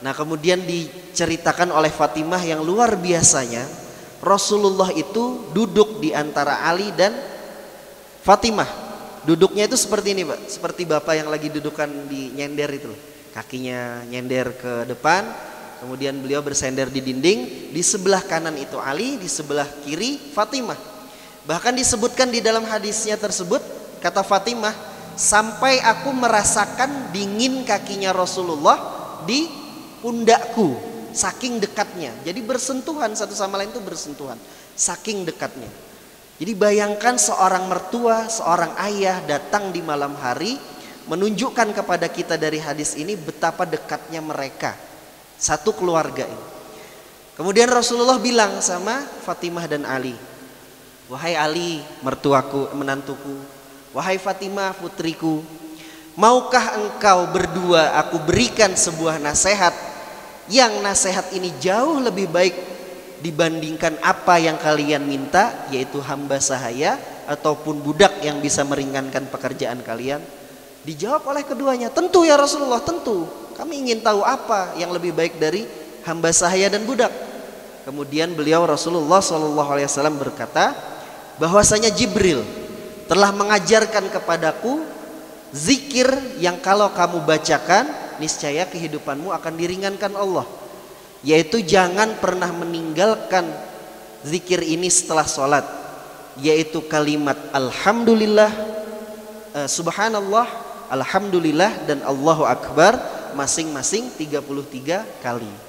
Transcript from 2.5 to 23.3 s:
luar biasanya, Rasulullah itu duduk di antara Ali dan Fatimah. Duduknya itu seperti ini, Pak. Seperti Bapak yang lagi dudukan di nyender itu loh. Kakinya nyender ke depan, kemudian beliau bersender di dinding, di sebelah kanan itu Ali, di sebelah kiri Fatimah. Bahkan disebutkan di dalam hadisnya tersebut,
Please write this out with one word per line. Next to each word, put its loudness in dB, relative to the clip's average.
luar 2
biasanya, 2
Rasulullah 4
itu -2
duduk 4
di -2
antara 0
Ali 0
dan 4
Fatimah. 4
Duduknya 4
itu 0
seperti 0
ini, -2
Pak. -8
Seperti -6
Bapak 0
yang -2
lagi -4
dudukan -6
di -8
nyender -4
itu -10
loh. -14
Kakinya -8
nyender -2
ke -4
depan, 2
kemudian -6
beliau -2
bersender -2
di -2
dinding, 0
di -4
sebelah 2
kanan -4
itu -10
Ali, -4
di -8
sebelah -2
kiri -4
Fatimah. -2
Bahkan 0
disebutkan 2
di -2
dalam 2
hadisnya -2
tersebut, -2